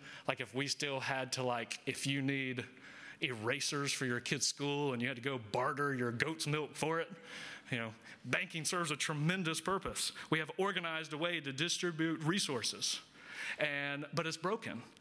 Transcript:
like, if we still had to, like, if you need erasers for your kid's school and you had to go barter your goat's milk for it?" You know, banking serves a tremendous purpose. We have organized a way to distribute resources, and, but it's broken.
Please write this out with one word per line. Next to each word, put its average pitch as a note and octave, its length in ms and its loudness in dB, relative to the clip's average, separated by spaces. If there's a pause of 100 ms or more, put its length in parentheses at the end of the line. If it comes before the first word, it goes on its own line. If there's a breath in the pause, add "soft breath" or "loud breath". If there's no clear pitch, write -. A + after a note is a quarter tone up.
(260 loud breath)
like, C3 140 2
if A#2+ 120 -4
we C3+ 140 2
still C#3 320 0
had C3 360 0
to, C3 100 0
like, A#2+ 420 0
if C3+ 220 0
you C#3 140 2
need C3 440 0 (540 loud breath)
erasers C3+ 720 0
for - 120 0
your B2 140 2
kid's C#3 300 2
school C#3+ 460 2
and A#2 60 0
you B2 60 2
had C3 100 0
to A#2+ 60 -10
go C3+ 160 0
barter C3 560 2
your B2 160 2
goat's D3+ 380 0
milk D3+ 260 0
for D#3+ 240 2
it?" E3 100 -2 (640 loud breath)
You B2+ 80 0
know, A2+ 160 -4 (300 loud breath)
banking E3 400 0
serves E3+ 260 2
a D3+ 60 2
tremendous D#3+ 640 2
purpose. F3+ 500 0 (180 loud breath)
We D#3 120 4
have D#3 160 -2
organized E3+ 560 0
a D3+ 40 -4
way E3+ 220 2
to C#3 140 -2
distribute D#3+ 720 2
resources, C#3+ 760 2 (600 loud breath)
and, C#3+ 520 0
but E3 140 2
it's D#3+ 100 -2
broken. F3+ 460 -2 (180)